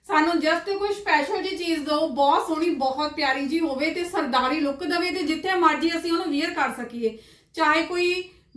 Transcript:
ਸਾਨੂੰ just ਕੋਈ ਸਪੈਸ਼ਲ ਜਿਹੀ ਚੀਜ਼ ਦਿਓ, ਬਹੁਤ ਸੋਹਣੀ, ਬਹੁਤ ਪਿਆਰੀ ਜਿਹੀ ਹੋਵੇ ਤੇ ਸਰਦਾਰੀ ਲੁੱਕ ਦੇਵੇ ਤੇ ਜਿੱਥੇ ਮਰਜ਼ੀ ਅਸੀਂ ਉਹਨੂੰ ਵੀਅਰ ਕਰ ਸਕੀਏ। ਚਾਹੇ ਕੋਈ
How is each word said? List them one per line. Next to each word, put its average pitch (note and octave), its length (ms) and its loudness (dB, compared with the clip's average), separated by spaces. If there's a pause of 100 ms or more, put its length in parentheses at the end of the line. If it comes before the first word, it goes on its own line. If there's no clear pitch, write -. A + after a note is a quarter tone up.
ਸਾਨੂੰ D#4+ 260 4
just E4+ 440 0
ਕੋਈ G4+ 160 -2
ਸਪੈਸ਼ਲ E4+ 480 0
ਜਿਹੀ F#4 160 -4
ਚੀਜ਼ E4 280 -2
ਦਿਓ, D4+ 220 0
ਬਹੁਤ C#4 400 4
ਸੋਹਣੀ, E4 220 0
ਬਹੁਤ C#4 440 0
ਪਿਆਰੀ C#4 320 0
ਜਿਹੀ E4 140 0
ਹੋਵੇ D#4 320 -2
ਤੇ F4 120 -4
ਸਰਦਾਰੀ C#4+ 560 0
ਲੁੱਕ C#4 240 -2
ਦੇਵੇ F4 280 0
ਤੇ F4+ 120 -2
ਜਿੱਥੇ D#4+ 300 0
ਮਰਜ਼ੀ E4 440 2
ਅਸੀਂ E4+ 140 -4
ਉਹਨੂੰ E4+ 180 0
ਵੀਅਰ D4 200 0
ਕਰ D4 280 -2
ਸਕੀਏ। A3+ 400 -4 (360)
ਚਾਹੇ D#4+ 300 2
ਕੋਈ F4 460 -2 (280)